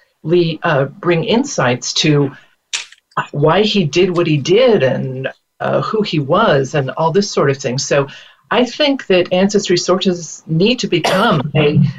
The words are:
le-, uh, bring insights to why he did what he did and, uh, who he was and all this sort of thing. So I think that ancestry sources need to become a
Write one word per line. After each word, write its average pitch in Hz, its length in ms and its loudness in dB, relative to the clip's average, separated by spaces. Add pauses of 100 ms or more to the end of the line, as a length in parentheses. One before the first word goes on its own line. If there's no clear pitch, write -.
(220)
le-, 165 400 0
uh, 143 220 0
bring 165 400 -2
insights 156 680 -2
to 143 360 2 (1000)
why 156 300 2
he 208 220 2
did 175 320 0
what 170 100 0
he 156 100 2
did 196 460 4
and, 131 460 -2 (300)
uh, 135 240 -2
who 214 200 -2
he 175 160 -2
was 147 560 0
and 135 180 -2
all 165 200 -2
this 202 180 0
sort 147 200 0
of 135 80 -2
thing. 127 200 -4
So 139 280 0 (440)
I 233 140 2
think 277 440 -2
that 180 240 2
ancestry 196 440 2
sources 175 680 -2
need 190 340 0
to 202 80 -4
become 185 680 0
a 147 260 2 (180)